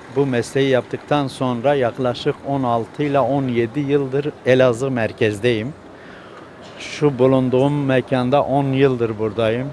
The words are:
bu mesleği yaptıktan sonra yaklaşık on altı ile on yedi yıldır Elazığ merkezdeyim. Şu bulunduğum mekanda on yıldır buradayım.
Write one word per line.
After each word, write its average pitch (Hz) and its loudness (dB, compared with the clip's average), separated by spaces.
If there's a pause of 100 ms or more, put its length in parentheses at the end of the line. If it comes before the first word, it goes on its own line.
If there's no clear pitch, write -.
(160)
bu 143 2
mesleği 135 0
yaptıktan 135 0
sonra 127 -2
yaklaşık 127 -2 (120)
on 139 -2
altı 117 -2
ile 139 2
on 135 0
yedi 117 0
yıldır 139 -2 (140)
Elazığ 131 4
merkezdeyim. 110 0 (1040)
Şu 143 0
bulunduğum 131 2
mekanda 131 2
on 139 0
yıldır 131 2
buradayım. 110 -2